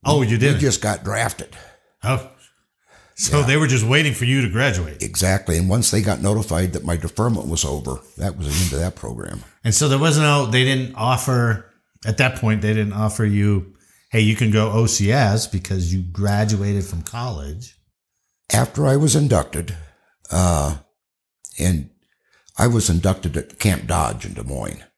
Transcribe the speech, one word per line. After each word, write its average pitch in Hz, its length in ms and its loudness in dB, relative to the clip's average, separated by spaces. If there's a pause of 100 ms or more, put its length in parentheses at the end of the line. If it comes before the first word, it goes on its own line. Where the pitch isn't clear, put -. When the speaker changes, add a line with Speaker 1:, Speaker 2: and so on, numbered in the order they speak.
Speaker 1:
Oh, 143 180 2
you 110 80 0
Speaker 2:
We 113 80 2
Speaker 1:
didn't? 143 220 2
Speaker 2:
just 135 200 0
got 107 220 -4
drafted. 107 540 -6 (480)
Speaker 1:
Oh. 127 260 -2 (880)
So - 240 0
Speaker 2:
Yeah. 131 60 0
Speaker 1:
they 131 100 4
were 156 100 2
just 120 180 2
waiting 139 300 2
for 123 100 -2
you 131 160 2
to 117 80 0
graduate. 92 540 -2
Speaker 2:
Exactly. 92 560 0
And 92 100 2
once 113 220 2
they 104 100 2
got 92 220 -2
notified 92 520 0
that - 100 -8
my 85 120 -2
deferment 87 520 -2
was 80 160 -2
over, 65 340 -4 (200)
that 92 200 -4
was 80 80 -6
the 78 180 0
end 76 80 -2
of 69 60 -2
that 87 160 -2
program. 52 480 -10 (220)
Speaker 1:
And 113 100 2
so 151 140 2
there 135 100 2
was 151 180 4
no, 147 300 4
they 127 180 2
didn't 131 300 -2
offer, 120 720 0 (400)
at 110 120 -2
that 127 180 2
point, 107 260 0
they 107 100 0
didn't 107 220 -2
offer 107 320 0
you, 101 480 2 (360)
"Hey, 113 120 2
you 107 140 4
can 110 140 2
go 107 220 2
O 113 140 2
C 104 260 2
S 113 340 2
because 92 460 -2
you 95 100 0
graduated 101 840 0
from 85 180 -8
college." 104 720 -10 (800)
Speaker 2:
After 143 320 2
I 135 100 4
was 143 180 4
inducted, 90 640 0 (540)
uh, 78 480 2 (800)
and 78 320 -2 (680)
I 117 120 2
was 117 200 2
inducted 85 480 0
at - 220 -8
Camp 90 280 0
Dodge 64 380 -2
in 50 80 -12
Des 53 120 -12
Moines. 53 380 -8 (160)